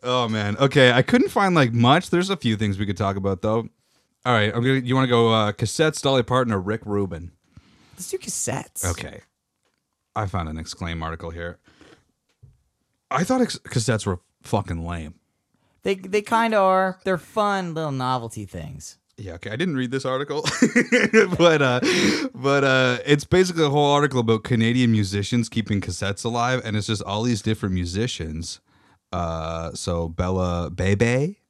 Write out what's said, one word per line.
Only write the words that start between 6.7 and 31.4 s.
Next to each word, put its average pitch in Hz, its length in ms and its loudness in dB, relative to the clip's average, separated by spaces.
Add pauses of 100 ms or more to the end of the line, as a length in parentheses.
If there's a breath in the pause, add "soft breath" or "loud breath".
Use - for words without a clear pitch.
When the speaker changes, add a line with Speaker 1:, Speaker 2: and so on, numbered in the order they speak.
Speaker 1:
Rubin? 92 480 -6 (640 soft breath)
Speaker 2:
Let's - 160 -14
do 381 80 -6
cassettes. - 720 -8
Speaker 1:
Okay. - 300 -10 (920)
I 107 120 -4
found 90 220 -6
an 78 100 -10
Exclaim 82 440 -10
article 82 280 -8
here. 85 280 -12 (1500 soft breath)
I 135 140 0
thought 254 180 0
ex-, - 180 -2
cassettes 113 460 -2
were 92 140 -2 (220)
fucking 87 440 -4
lame. 85 280 -8 (680)
Speaker 2:
They, 196 120 -2
they 190 280 -4
kinda 226 360 0
are. 190 460 2
They're 185 140 0
fun 196 560 -4
little 156 180 -4
novelty 127 520 -4
things. 78 540 -14 (200)
Speaker 1:
Yeah, 92 160 -12
okay. 87 160 -12
I 107 60 -6
didn't 160 200 -2
read 127 160 -2
this 131 120 -4
article, 143 380 -4
<laughs> 214 960 2
but, 160 240 6
uh, 127 180 2 (540 loud breath)
but, 139 300 2
uh, 131 420 4
it's 147 180 4
basically 180 400 2
a 143 60 2
whole 147 200 2
article 143 300 2
about 113 240 2
Canadian 120 480 2
musicians 104 560 0
keeping 104 320 -2
cassettes 98 440 -6
alive, 120 400 0
and 107 120 -4
it's 101 100 -2
just 101 160 -2
all 104 200 -4
these 120 180 0
different 110 340 -2
musicians. 87 840 -6 (520 soft breath)
Uh, 82 600 -6
so 85 360 -4
Bella 90 600 -2
Bebe 117 680 0 (120)